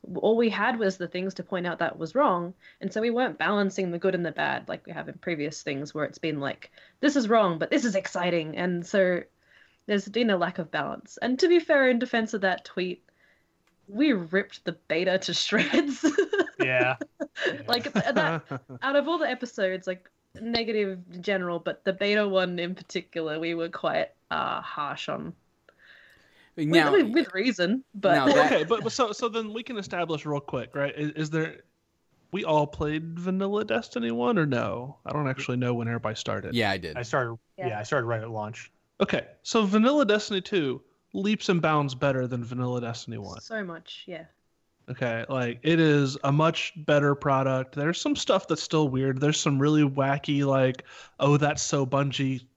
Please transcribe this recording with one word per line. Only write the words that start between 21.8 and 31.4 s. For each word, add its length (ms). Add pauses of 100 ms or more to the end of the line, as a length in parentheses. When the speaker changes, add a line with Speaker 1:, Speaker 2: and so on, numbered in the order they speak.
Speaker 1:
the 80
beta 340
one 320
in 160
particular, 640
we 160
were 140
quite, 400 (200)
uh, 320
harsh 480
on. 240 (1200)
With, 120
Speaker 4:
Now, 240
Speaker 1:
with, 220
with 200
reason, 500 (120)
but 180
Speaker 4:
now 140
that 240
Speaker 3:
Okay, 140
but, 180
but 80
so, 220
so 160
then 240
we 100
can 140
establish 480
real 160
quick, 340
right? 200
Is, 160
is 180
there, 320 (680)